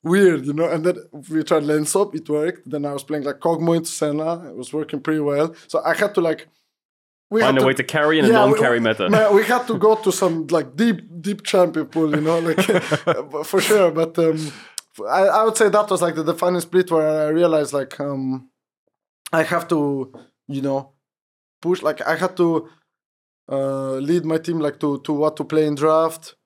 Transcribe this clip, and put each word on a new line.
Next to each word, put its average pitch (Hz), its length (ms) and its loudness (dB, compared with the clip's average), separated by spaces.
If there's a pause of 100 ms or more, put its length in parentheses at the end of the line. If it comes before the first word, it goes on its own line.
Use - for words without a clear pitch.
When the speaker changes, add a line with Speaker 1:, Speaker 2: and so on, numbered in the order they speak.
Speaker 1:
weird, 170 420 4
you 143 60 -4
know?" 160 220 0
And 160 100 -4
then 175 120 0 (340)
we 156 120 -2
tried 156 220 0
lane 151 220 0
swap, 196 280 -2
it 156 140 -10
worked. 151 420 -4
Then 147 140 -6
I 143 80 -6
was 143 120 -8
playing, 151 200 -6
like, 143 160 -8
Kog'Maw 170 380 0
into 165 120 -6
Senna. 156 400 -4 (200)
It 87 60 -16
was 123 160 -14
working 147 280 -6
pretty 156 200 -2
well. 147 340 -2 (120)
So - 180 -6
I 165 100 0
had 202 220 -2
to, 185 40 2
like, 160 200 -2 (920)
we 220 100 2
Speaker 2:
Find 135 140 4
Speaker 1:
had - 20 4
Speaker 2:
a 131 40 4
Speaker 1:
to 131 60 4
Speaker 2:
way 131 80 2
to 127 80 -4 (140)
carry 156 240 2
in 143 40 4
a - 40 6
Speaker 1:
Yeah, 113 160 6
we, 135 80 6
Speaker 2:
non-carry 120 280 2
meta. 110 300 0
Speaker 1:
man, 214 240 4
we 208 100 6
had 247 220 0
to 226 100 -2
go 214 200 4
to 208 160 -2
some, 165 340 -2 (100)
like, 139 200 -4
deep, 208 220 2 (220)
deep 196 220 -6
champion 170 440 2
pool, 160 280 0
you 151 140 2
know, 165 100 2
like, 165 220 0
<laughs> 156 920 -2
for 196 100 2
sure. 196 300 4
But, 165 280 -2
um, 160 200 2 (680)
I, 190 140 2 (160)
I 220 60 2
would 220 120 0
say 214 140 4
that 208 200 2
was, 180 120 0
like, 170 140 0
the 160 80 -4
defining 175 360 0
split 180 300 0
where 156 360 0
I - 20 -2
realized, 160 440 2
like, 135 280 -6
um, 135 480 -6 (840)
I 160 100 2
have 170 260 -2
to, 143 440 -2 (360)
you 139 140 -6
know, 135 280 -4 (720)
push. 180 200 0
Like, 147 240 -2
I 160 100 0
had 180 200 -4
to, 165 320 0 (840)
uh, 135 440 -4
lead 151 300 -2
my 160 140 -2
team, 165 220 -4
like, 147 200 -2
to, 143 200 -2
to 151 120 -6
what 151 240 0
to 151 80 -6
play 156 220 0
in 147 80 -2
draft 160 600 0 (100)